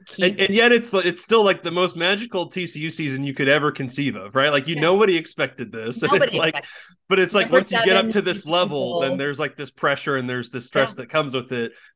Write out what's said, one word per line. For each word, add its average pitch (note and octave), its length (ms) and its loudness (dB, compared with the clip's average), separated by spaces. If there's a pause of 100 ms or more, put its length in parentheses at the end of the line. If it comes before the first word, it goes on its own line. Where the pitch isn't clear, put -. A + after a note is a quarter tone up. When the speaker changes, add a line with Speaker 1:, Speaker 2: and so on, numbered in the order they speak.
Speaker 1:
keep - 180 -6
Speaker 2:
And, F#3+ 160 2
and G3 140 2
yet A#3 180 6
it's, A#3 220 2
it's F3 280 0
still, A3 220 4
like, F#3+ 180 2
the E3+ 80 -6
most F3 240 0
magical F#3+ 540 -2
T F3+ 180 -6
C D3+ 140 -10
U D#3 100 -6
season C#3 320 -6
you C#3 120 -6
could C#3 140 0
ever D3 220 4
conceive C#3 460 -4
of, G2 180 -10
right? C3+ 160 2
Like, C#3+ 160 0
you, E3 80 -4
Speaker 1:
Yeah. D3 60 -4
Speaker 2:
nobody F#3 360 4
expected C3+ 540 -6
this. A2+ 320 -8
<laughs> - 0 -
And - 80 0
Speaker 1:
Nobody - 140 4
Speaker 2:
it's - 100 -2
like, E3 200 0
Speaker 1:
expected - 420 -14 (140)
Speaker 2:
but F#3+ 80 2
it's F3+ 160 2
like, G3 120 2
Speaker 1:
Number - 120 4
Speaker 2:
once - 140 -2
you A#3 60 0
get F#3+ 180 4
up F#3+ 80 2
Speaker 1:
seven A3+ 80 -4
Speaker 2:
to G3+ 100 0
this E3+ 240 -4
level, D3 540 0
then C3+ 100 0
Speaker 1:
people. C3+ 80 -4
Speaker 2:
there's, C#3 200 -4
like, D3 180 -6
this C3+ 140 -12
pressure C#3+ 460 -2
and B2+ 140 -4
there's B2 200 -6
this B2 160 -10
stress C3 260 0
Speaker 1:
Yeah. C3 100 -12
Speaker 2:
that A#2 80 -16
comes D3+ 240 -2
with B2+ 180 -6
it A#2 200 -4 (240)